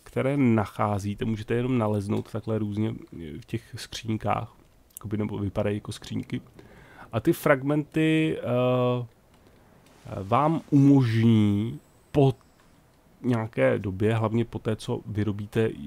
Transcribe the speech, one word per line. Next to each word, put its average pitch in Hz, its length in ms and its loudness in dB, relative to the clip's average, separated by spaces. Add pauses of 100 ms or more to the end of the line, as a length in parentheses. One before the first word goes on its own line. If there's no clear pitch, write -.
které 127 340 -2
nacházíte. 107 880 0
Můžete 110 300 -4
jenom 123 240 0
naleznout 107 520 -2
takhle 110 280 -4
různě, 107 360 -2
eh, 78 440 -14
v 117 60 -16
těch - 320 -8
skřínkách. 110 760 -4 (420)
Jakoby, 107 220 -6
nebo 104 220 -4
vypadají 104 380 -2
jako 104 160 -10
skřínky. - 480 -8 (720)
A 113 80 -2
ty 165 120 2
fragmenty, 156 1080 0
eh, 123 680 0 (1160)
vám 131 380 0 (100)
umožní 113 1120 4 (320)
po 135 220 4 (880)
nějaké 120 560 0
době, 104 360 0
hlavně 113 300 0
po 110 140 -8
té, 107 180 -4
co - 300 -6
vyrobíte 104 640 -2 (160)